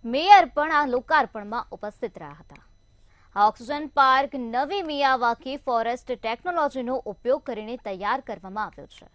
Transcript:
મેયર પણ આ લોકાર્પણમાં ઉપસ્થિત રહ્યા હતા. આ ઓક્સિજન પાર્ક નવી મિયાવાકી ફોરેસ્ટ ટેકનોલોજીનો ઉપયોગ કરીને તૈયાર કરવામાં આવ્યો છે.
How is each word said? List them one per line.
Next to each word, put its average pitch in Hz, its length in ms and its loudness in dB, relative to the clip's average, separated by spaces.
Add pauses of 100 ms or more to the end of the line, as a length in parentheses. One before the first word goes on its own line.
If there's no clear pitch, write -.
મેયર 330 420 8
પણ 302 260 -2
આ 294 140 2
લોકાર્પણમાં 240 840 -2
ઉપસ્થિત - 460 -12
રહ્યા 147 220 -16
હતા. - 160 -20 (800)
આ 208 120 6
ઓક્સિજન 285 380 -4
પાર્ક 269 480 4
નવી 269 480 -4
મિયાવાકી 262 760 -2
ફોરેસ્ટ 240 560 -4
ટેકનોલોજીનો 254 800 -4
ઉપયોગ 247 480 -4
કરીને 226 340 -10
તૈયાર 202 440 -6
કરવામાં 196 440 -10
આવ્યો 147 220 -16
છે. - 280 -20